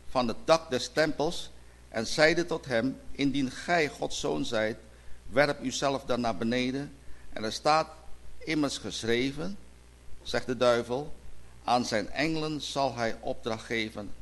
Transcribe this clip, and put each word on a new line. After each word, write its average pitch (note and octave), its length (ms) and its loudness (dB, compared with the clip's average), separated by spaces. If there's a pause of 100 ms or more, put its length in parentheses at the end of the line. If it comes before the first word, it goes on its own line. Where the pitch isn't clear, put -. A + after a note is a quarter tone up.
van B2+ 180 2
het A2+ 180 -2
dak D#3+ 240 4
des B2+ 200 -2
tempels D#3 600 0 (400)
en A2 180 -4
zeide D#3+ 380 6
tot E3 200 -2
hem: B2+ 340 2 (120)
"Indien C3+ 400 2
gij E3+ 360 2
Gods - 320 -4
zoon D3 260 0
zijt, A2 320 0 (520)
werp C#3 340 4
uzelf C3 420 0
dan A#2+ 160 0
naar A2+ 160 0
beneden. B2+ 560 0 (400)
En G#2 100 -4
er A2 80 -2
staat D#3 380 4 (480)
immers D3+ 400 0
geschreven," C3+ 800 -2 (640)
zegt - 220 -2
de B2+ 120 -2
duivel, B2 560 2 (500)
"aan A#2+ 220 2
zijn G#2+ 240 0
engelen D#3 520 0
zal C3+ 340 0
hij A2+ 240 0
opdracht A#2+ 460 -4
geven G#2+ 460 -4 (100)